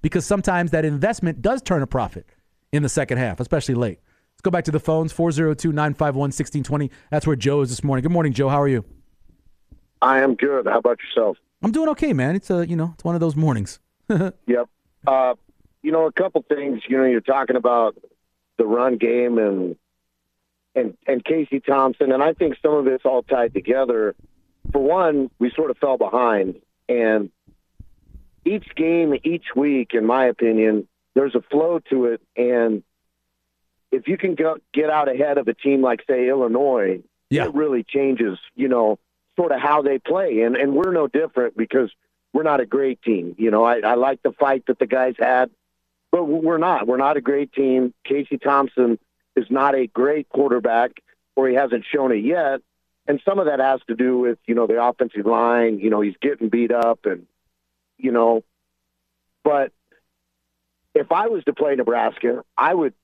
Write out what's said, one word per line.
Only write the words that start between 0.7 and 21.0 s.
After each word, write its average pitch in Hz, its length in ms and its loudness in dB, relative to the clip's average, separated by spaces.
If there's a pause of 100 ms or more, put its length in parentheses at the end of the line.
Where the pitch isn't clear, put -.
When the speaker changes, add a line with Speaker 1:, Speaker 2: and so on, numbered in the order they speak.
Speaker 1:
that 160 140 0
investment 156 580 -2
does 247 180 0
turn 160 220 -2
a 131 40 -4
profit 110 380 -6 (460)
in 147 100 0
the 139 80 0
second 127 300 -2
half, 110 200 -4
especially 135 360 -2
late. 120 240 -2 (340)
Let's - 80 -20
go - 80 -2
back 170 140 0
to 160 80 -4
the 151 80 -2
phones, 160 320 -2
four 170 200 0
zero 156 220 0
two, 160 180 -2
nine 151 220 -2
five 147 220 -2
one, 139 160 -2
sixteen 143 320 -6
twenty. 143 260 -4 (220)
That's 151 160 -2
where 151 80 2
Joe 139 260 0
is 131 80 -2
this 123 140 -8
morning. 135 200 0
Good 160 80 0
morning, 160 220 0
Joe. 135 160 0
How 143 120 2
are 143 60 2
you? 123 180 0 (1160)
Speaker 2:
I 131 200 4
am 135 140 2
good. 139 300 -2
How 104 140 0
about 120 220 2
yourself? - 360 -2 (240)
Speaker 1:
I'm 214 100 0
doing 320 180 0
okay, 294 240 -2
man. 139 220 0
It's 196 140 -8
a, 175 160 0
you 170 100 -4
know, 165 180 -4
it's - 100 -20
one 170 120 -2
of 170 60 -2
those 165 140 0
mornings. 139 500 -2
<laughs> - 240 -20 (380)
Speaker 2:
Yep. - 220 -2 (380)
Uh, 131 280 2 (460)
you 151 100 -4
know, 160 160 0
a 151 40 -2
couple 180 360 -4
things. 139 400 -4
You 131 100 0
know, 131 80 4
you're 120 160 2
talking 135 340 -2
about 120 400 2 (640)
the 117 80 2
run 120 320 0
game 120 400 0
and, 92 380 -2 (1000)
and, 113 220 -4 (100)